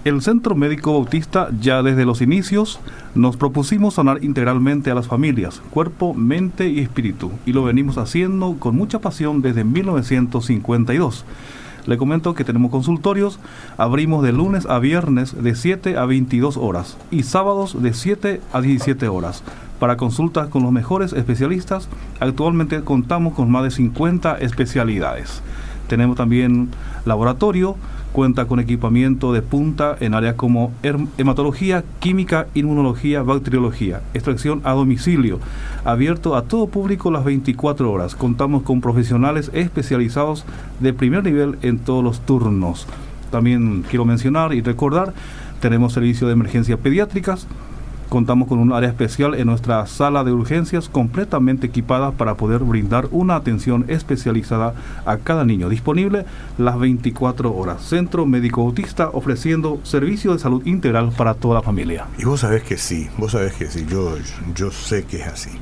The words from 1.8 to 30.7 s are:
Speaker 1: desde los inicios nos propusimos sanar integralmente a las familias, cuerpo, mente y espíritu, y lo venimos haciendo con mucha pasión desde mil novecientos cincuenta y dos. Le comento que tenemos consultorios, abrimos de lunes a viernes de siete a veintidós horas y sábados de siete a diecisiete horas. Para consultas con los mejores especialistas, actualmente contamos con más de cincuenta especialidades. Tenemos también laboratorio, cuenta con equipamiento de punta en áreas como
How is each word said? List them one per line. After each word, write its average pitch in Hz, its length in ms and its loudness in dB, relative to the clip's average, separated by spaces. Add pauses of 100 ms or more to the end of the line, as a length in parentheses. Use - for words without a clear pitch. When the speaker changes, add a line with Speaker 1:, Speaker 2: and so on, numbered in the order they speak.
Speaker 1:
desde 131 220 4
los 120 160 2
inicios 196 580 2 (340)
nos 120 240 4
propusimos 143 580 2
sanar 139 280 2
integralmente 135 640 2
a 123 60 2
las 120 120 -2
familias, 120 640 0
cuerpo, 165 460 0
mente 175 540 0
y 147 100 0
espíritu, 117 520 -2 (140)
y 123 80 0
lo 135 100 2
venimos 131 360 2
haciendo 185 580 0
con 120 180 0
mucha 208 240 0
pasión 151 440 -2
desde 117 200 2
mil 147 220 2
novecientos 123 600 0
cincuenta 117 460 2
y 139 40 2
dos. 156 260 0 (640)
Le 120 120 0
comento 160 380 0
que 151 80 -2
tenemos 120 280 2
consultorios, 170 680 0 (380)
abrimos 147 460 2
de 123 80 4
lunes 180 360 2
a 127 120 2
viernes 135 640 2
de 117 120 2
siete 180 420 -2
a 127 80 0
veintidós 127 520 2
horas 90 380 -2 (140)
y 151 140 0
sábados 196 580 0
de 120 120 2
siete 196 460 -2 (140)
a 127 80 0
diecisiete 131 460 2
horas. 90 360 -4 (360)
Para 120 180 2
consultas 147 500 0
con 147 140 0
los 123 100 2
mejores 180 400 0
especialistas, 147 800 -2 (300)
actualmente 151 640 0
contamos 151 520 0
con 123 160 2
más 127 140 4
de 131 80 0
cincuenta 156 680 0
especialidades. 113 1040 -2 (460)
Tenemos 120 300 2
también 123 520 2 (360)
laboratorio, 131 680 2 (380)
cuenta 127 320 2
con 120 140 0
equipamiento 120 760 2
de 110 80 2
punta 147 580 0
en 110 140 0
áreas 113 220 0
como 120 360 0 (120)